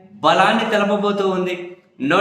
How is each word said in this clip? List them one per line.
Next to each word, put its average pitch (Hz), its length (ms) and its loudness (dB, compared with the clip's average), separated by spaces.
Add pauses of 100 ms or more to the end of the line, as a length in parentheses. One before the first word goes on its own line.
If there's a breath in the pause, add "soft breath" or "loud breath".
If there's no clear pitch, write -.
(260)
బలాన్ని 196 480 2
తెలపబోతూ 202 520 0 (120)
ఉంది. 180 180 -4 (540)
No 180 120 2